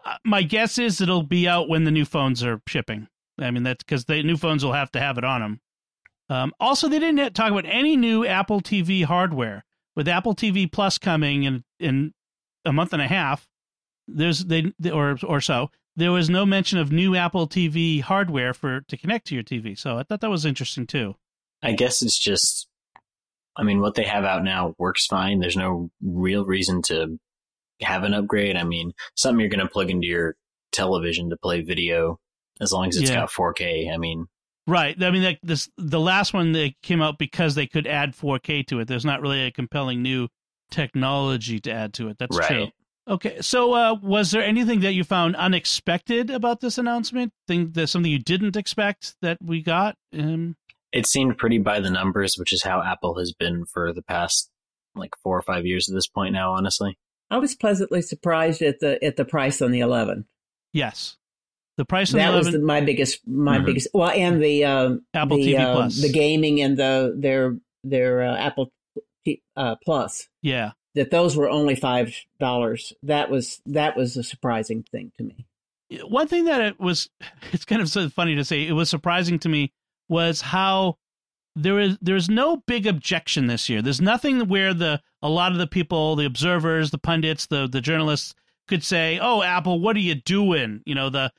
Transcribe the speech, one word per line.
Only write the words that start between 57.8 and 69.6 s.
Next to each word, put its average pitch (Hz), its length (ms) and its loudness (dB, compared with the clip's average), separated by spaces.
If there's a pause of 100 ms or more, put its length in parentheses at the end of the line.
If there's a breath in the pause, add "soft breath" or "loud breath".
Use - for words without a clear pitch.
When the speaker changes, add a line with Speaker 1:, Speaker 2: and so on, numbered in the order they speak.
Speaker 3:
surprised 160 600 0
at 143 180 0
the, 143 240 0
at 147 120 0
the 135 100 0
price 143 360 -2
on 123 100 2
the 123 80 2
eleven. 113 460 0 (480)
Speaker 1:
Yes. - 440 -6 (600)
The 135 80 -2
price 190 280 0
on - 60 6
Speaker 3:
That 175 120 4
Speaker 1:
the 180 60 6
Speaker 3:
was 165 100 4
Speaker 1:
eleven. 160 140 2
Speaker 3:
the, 151 60 2
my 147 140 4
biggest, 135 460 0
my 139 300 2
Speaker 2:
Mm-hmm. 135 80 2
Speaker 3:
biggest, 135 280 0
well, 175 160 4
and 175 320 2
the, 147 240 4
um, 127 480 2
Speaker 1:
Apple 151 240 2
Speaker 3:
the, 139 60 4
Speaker 1:
T 139 80 4
V 135 60 4
Speaker 3:
um, 127 180 4
Speaker 1:
Plus. 123 260 0
Speaker 3:
the 143 100 4
gaming 151 500 4
and 139 160 2
the, 131 400 2
their, 131 380 2 (280)
their, 127 400 2
uh, 123 140 0
Apple 131 340 -2 (540)
T-, - 180 -4 (120)
uh, 127 280 -2